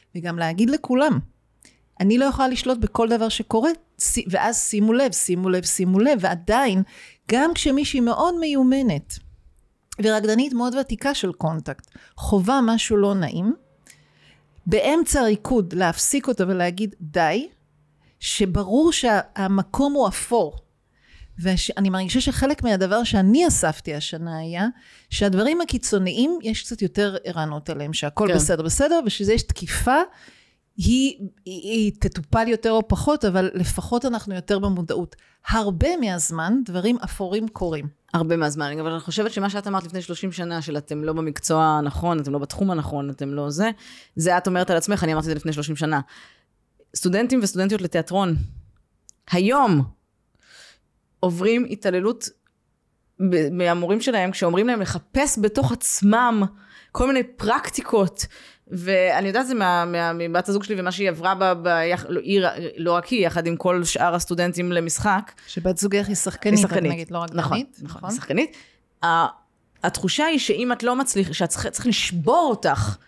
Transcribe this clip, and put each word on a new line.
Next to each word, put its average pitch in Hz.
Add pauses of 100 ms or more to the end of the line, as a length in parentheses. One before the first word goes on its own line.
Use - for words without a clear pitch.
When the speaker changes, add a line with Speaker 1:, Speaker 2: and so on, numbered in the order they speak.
(160)
Speaker 1:
וגם 170
להגיד 170
לכולם, 269 (840)
"אני 208
לא 269
יכולה 269
לשלוט 254
בכל 226
דבר 220
שקורה", 226 (280)
ש-, - (120)
ואז 214
שימו 214
לב, 269
שימו 185
לב, 180
שימו 185
לב, 262
ועדיין, 190 (480)
גם 294
כשמישהי 277
מאוד 294
מיומנת, 269 (840)
ורקדנית 220
מאוד 240
ותיקה 269
של 185
קונטקט, 156 (260)
חווה 214
משהו 226
לא 202
נעים, 190 (1120)
באמצע 269
הריקוד 214
להפסיק 180
אותו 190
ולהגיד, 185
"די", 170 (720)
שברור 202
שהמקום 202
הוא 262
אפור. 185 (840)
ואני 185
מרגישה 185
שחלק 277
מהדבר 208
שאני 226
אספתי -
השנה 160
היה, 170 (440)
שהדברים 214
הקיצוניים, 240
יש 220
קצת 226
יותר 196
ערנות 151
עליהם, 147
שהכל 156
Speaker 2:
כן. 180
Speaker 1:
בסדר, 160
בסדר, 294
ושזה 202
יש 226
תקיפה, - (800)
היא, 247 (260)
היא, 185
היא 214
תטופל 226
יותר 226
או 220
פחות, 294
אבל 185
לפחות 196
אנחנו 214
יותר 196
במודעות. 175 (320)
הרבה 214
מהזמן, 180 (100)
דברים 190
אפורים 208
קורים. 160 (260)
Speaker 2:
הרבה 165
מהזמן, 147
אבל 160
אני 165
חושבת 214
שמה 196
שאת 202
אמרת 196
לפני 175
שלושים 175
שנה, 170
של 147
"אתם 151
לא 160
במקצוע 160
הנכון, 156
אתם 139
לא 143
בתחום 185
הנכון, 143
אתם 139
לא 147
זה", 196 (460)
זה 175
את 180
אומרת 180
על 175
עצמך, 175
אני 160
אמרתי 156
את 165
זה 156
לפני 151
שלושים 147
שנה. 151 (960)
סטודנטים 233
וסטודנטיות 196
לתיאטרון, 175 (960)
היום, 196 (1400)
עוברים 190
התעללות 202 (920)
ב-, 175
מהמורים 175
שלהם, 196
כשאומרים 185
להם 240
לחפש 247
בתוך 214
עצמם 226 (500)
כל 247
מיני 269
פרקטיקות, - (460)
ואני 185
יודעת, 240
זה 254
מה, 180
מה, 170
מבת 170
הזוג 202
שלי 202
ומה 180
שהיא 196
עברה 170
ב-, 185 (180)
ב-, 170
יח-, 175
לא, 175
היא 196
ר-, 180 (220)
לא 170
רק 175
היא, 202
יחד 165
עם 170
כל 180
שאר 170
הסטודנטים 175
למשחק. 185 (140)
Speaker 1:
שבת 180
זוגך 202
היא 202
שחקנית, 208
Speaker 2:
היא 196
Speaker 1:
את 180
Speaker 2:
שחקנית. 170
Speaker 1:
נגיד, 165
לא 170
רקדנית, 170
Speaker 2:
נכון, 160 (240)
נכון, 156
Speaker 1:
נכון? 185
Speaker 2:
היא 226
שחקנית. 254 (480)
ה-, 165 (560)
התחושה 180
היא 320
שאם 233
את 240
לא 247
מצליח-, 196
שאת 170
צריך, -
צריך -
לשבור 220
אותך, 104 (120)